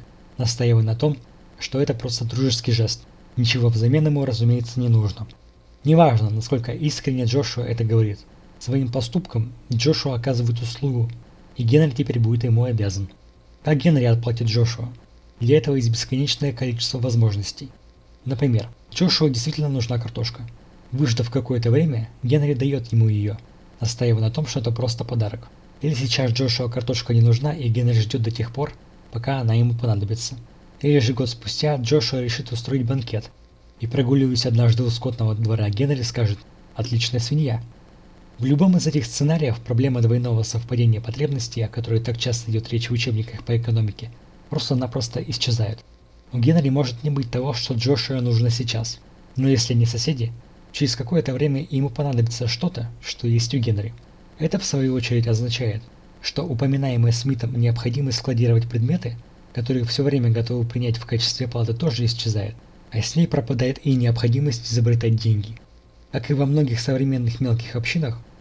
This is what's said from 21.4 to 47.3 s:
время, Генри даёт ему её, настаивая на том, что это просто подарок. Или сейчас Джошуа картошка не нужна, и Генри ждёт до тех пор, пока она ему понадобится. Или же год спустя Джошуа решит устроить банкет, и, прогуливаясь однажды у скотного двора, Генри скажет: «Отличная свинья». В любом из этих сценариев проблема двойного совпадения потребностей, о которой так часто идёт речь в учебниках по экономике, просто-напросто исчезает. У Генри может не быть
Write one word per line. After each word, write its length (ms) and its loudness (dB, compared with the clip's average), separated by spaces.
время, 360 2
Генри 320 4
даёт 380 -2
ему 160 6
её, 280 0
настаивая 400 2
на 100 2
том, 160 -2
что 140 -4
это 100 -2
просто 320 -2
подарок. 460 -4
Или 140 0
сейчас 360 0
Джошуа 380 0
картошка 460 -2
не 60 6
нужна, 320 4
и 160 -4
Генри 300 2
ждёт 240 0
до 80 0
тех 220 -6
пор, 200 -6
пока 300 -4
она 140 2
ему 200 4
понадобится. 640 -2
Или 180 4
же 140 2
год 160 -2
спустя 480 -4
Джошуа 420 0
решит 320 -6
устроить 340 -2
банкет, 460 -4
и, 80 -4
прогуливаясь 580 2
однажды 380 4
у 60 0
скотного 440 -2
двора, 340 0
Генри 340 0
скажет: 360 0
«Отличная 420 -2
свинья». 420 0
В 60 -4
любом 320 4
из 100 0
этих 200 0
сценариев 540 0
проблема 400 0
двойного 420 2
совпадения 580 0
потребностей, 600 -4
о 80 -2
которой 320 -2
так 180 -4
часто 320 -4
идёт 200 -2
речь 200 -2
в 20 -4
учебниках 520 -4
по 120 0
экономике, 540 -2
просто-напросто 720 -2
исчезает. 580 -2
У 60 -4
Генри 320 4
может 340 -2
не 60 -2
быть 200 -2